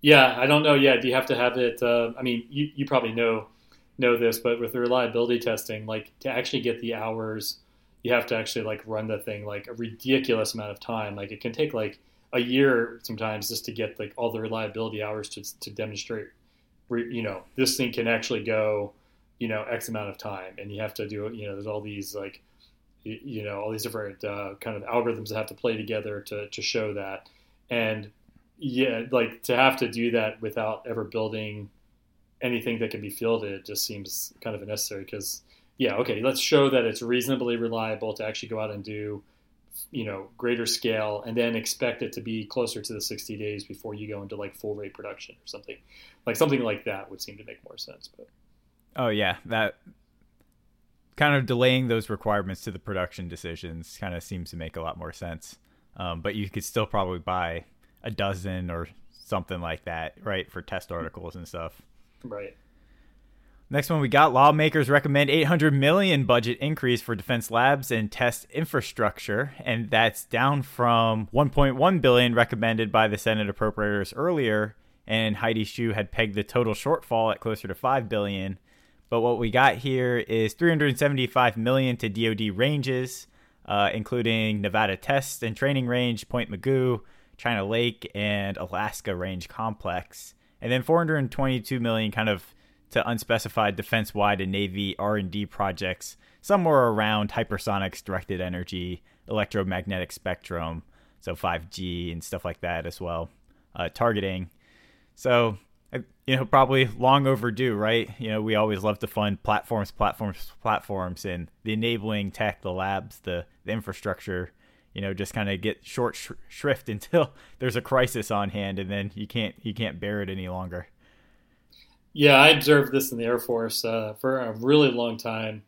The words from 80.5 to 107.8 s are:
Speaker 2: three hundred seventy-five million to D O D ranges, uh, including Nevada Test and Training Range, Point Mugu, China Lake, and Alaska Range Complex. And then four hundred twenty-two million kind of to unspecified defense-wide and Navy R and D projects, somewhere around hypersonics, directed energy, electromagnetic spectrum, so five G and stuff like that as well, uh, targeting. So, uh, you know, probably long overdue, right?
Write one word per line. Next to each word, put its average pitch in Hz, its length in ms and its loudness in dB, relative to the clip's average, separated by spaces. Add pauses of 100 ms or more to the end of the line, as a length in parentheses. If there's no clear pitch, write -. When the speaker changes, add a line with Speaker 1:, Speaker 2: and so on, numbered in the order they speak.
Speaker 2:
three 170 160 4
hundred 147 280 2
seventy-five 127 580 2
million 127 420 2
to 117 100 -2
D 110 200 0
O 110 60 2
D 107 160 -2
ranges, 127 800 -2 (380)
uh, 101 280 2
including 110 640 0
Nevada 101 360 2
Test - 480 -2
and 113 120 -4
Training 135 300 0
Range, 120 420 0
Point 123 220 -4
Mugu, 127 520 0 (340)
China 113 280 0
Lake, 113 520 -2
and 101 400 0
Alaska 92 580 -4
Range 90 340 -6
Complex. - 840 -6 (260)
And 120 120 -2
then 127 100 0
four 165 160 4
hundred 151 320 0
twenty-two 131 480 0
million 113 320 0
kind 110 180 0
of 98 240 -2 (380)
to - 180 0
unspecified 110 680 0
defense-wide 104 640 0
and 95 100 -2
Navy 98 480 -2
R 104 180 0
and 98 140 -2
D 101 160 -4
projects, 95 720 -4 (240)
somewhere 160 480 6
around 107 420 2
hypersonics, 101 720 -2
directed 92 380 -4
energy, 90 640 -6 (240)
electromagnetic 95 800 -2
spectrum, 82 720 -6 (380)
so - 160 -8
five 85 340 -4
G 87 400 -6
and 82 120 -8
stuff - 220 -10
like 87 180 -8
that 85 240 -4
as 85 140 -10
well, 82 300 -6 (460)
uh, 87 140 -4
targeting. 95 600 -2 (640)
So, 120 440 4 (340)
uh, 131 80 -4 (260)
you 131 80 2
know, 131 100 2
probably 131 420 6 (120)
long 135 300 6
overdue, 120 480 2
right? 110 420 2